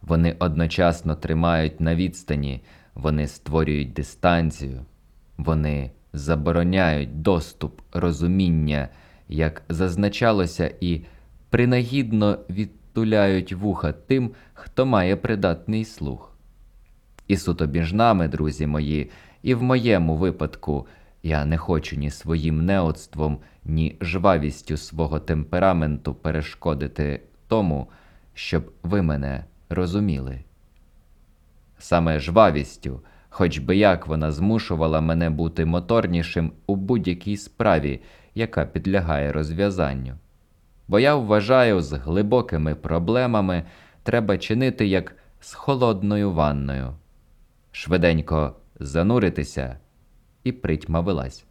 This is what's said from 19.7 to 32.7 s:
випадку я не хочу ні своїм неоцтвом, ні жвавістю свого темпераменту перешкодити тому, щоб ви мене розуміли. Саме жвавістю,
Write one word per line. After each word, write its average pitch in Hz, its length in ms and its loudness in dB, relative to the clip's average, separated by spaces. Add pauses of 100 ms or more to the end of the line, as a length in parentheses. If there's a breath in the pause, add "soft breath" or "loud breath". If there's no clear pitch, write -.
випадку 78 720 -4 (360 soft breath)
я 76 220 0
не 80 120 0
хочу 80 380 -2
ні 71 160 -4
своїм 80 540 -2
неоцтвом, 78 760 -2 (260 soft breath)
ні 78 360 -2
жвавістю 82 760 0
свого 78 420 -4
темпераменту 78 920 0
перешкодити 73 1080 -4 (260)
тому, 85 400 0 (460 soft breath)
щоб - 380 -4 (120)
ви 98 180 0
мене 71 440 -2 (240)
розуміли. 85 720 -2 (1300)
Саме 82 420 0
жвавістю, 73 840 2 (320 soft breath)